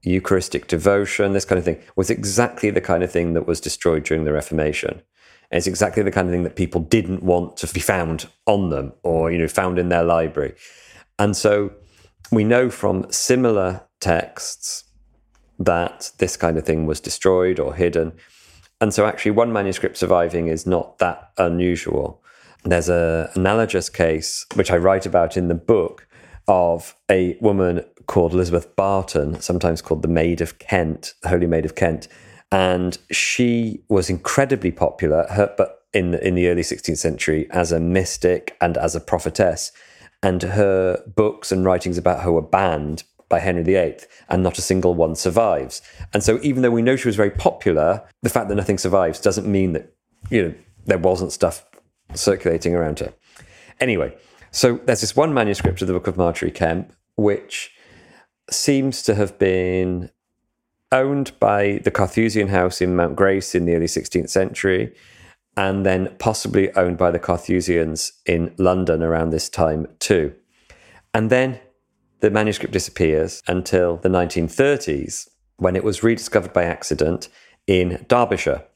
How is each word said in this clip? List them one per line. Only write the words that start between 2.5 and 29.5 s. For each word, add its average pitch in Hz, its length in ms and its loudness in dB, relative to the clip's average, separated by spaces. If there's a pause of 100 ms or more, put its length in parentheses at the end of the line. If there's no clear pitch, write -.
the - 120 0
kind 87 200 0
of 87 100 -2
thing 85 220 0
that 82 140 -2
was 82 120 -2
destroyed 80 440 -2
during 80 220 -2
the 76 60 0
Reformation. 76 720 -2 (480)
And - 80 -2
it's 85 80 -2
exactly 95 380 0
the 98 80 0
kind 92 160 0
of 90 40 -2
thing 87 120 0
that 85 120 -6
people 87 260 -2
didn't 92 420 0
want 87 340 0
to - 160 -8
be 90 60 -2
found 82 500 -2 (160)
on 101 240 2
them 69 320 -4
or, 82 300 0
you 85 80 -2
know, 82 80 2
found 90 320 0
in 87 100 0
their 85 140 2
library. 80 500 0 (640)
And 104 180 2
so 104 360 0 (600)
we 110 120 4
know 120 260 4
from 95 420 -2
similar 107 720 0 (180)
texts - 840 -4 (760)
that 87 640 0
this 92 180 -2
kind 82 180 0
of 78 80 -2
thing 80 220 0
was 76 140 -2
destroyed 92 600 0
or 69 140 -4
hidden. 85 400 0 (680)
And 107 140 0
so 107 140 4
actually 107 240 -2
one 117 200 2
manuscript 98 460 -2
surviving 87 500 0
is 80 200 -4
not 90 320 -2
that - 400 -2
unusual. 85 840 -2 (420)
There's 87 260 0
an 82 440 2
analogous 98 560 0
case, 80 640 -2
which 98 160 0
I 90 80 4
write 95 300 2
about 85 280 2
in 90 120 0
the 85 80 0
book, 87 520 -2 (400)
of 87 480 2 (140)
a 92 320 2
woman 92 420 2 (220)
called 85 280 2
Elizabeth 87 420 0
Barton, 92 680 0
sometimes 87 400 -2